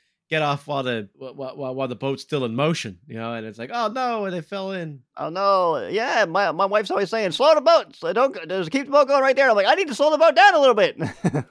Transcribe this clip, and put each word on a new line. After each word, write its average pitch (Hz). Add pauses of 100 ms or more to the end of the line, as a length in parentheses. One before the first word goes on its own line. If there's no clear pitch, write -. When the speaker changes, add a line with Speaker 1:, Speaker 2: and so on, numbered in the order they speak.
(300)
Speaker 1:
get 156
off 143
while 143
the, 113 (100)
wh-, 131
wh-, 135
wh-, 131
while 135
the 123
boat's 135
still 135
in 113
motion, 135
you 110
know, 113
and 110
it's 110
like, 120
"Oh 233
no, 226
they 180
fell 190
in." 160 (160)
Speaker 2:
Oh 147
no, 175
yeah, 226
my, 175
my 180
wife's 202
always 202
saying, 214
"Slow 294
the 302
boat, 277
so 165
don't, 262 (140)
just 180
keep 269
the 285
boat 285
going 277
right 262
there." 269
I'm 214
like, 196
"I 277
need 359
to 233
slow 294
the 302
boat 311
down 381
a 311
little 269
bit." 190
<laughs> 147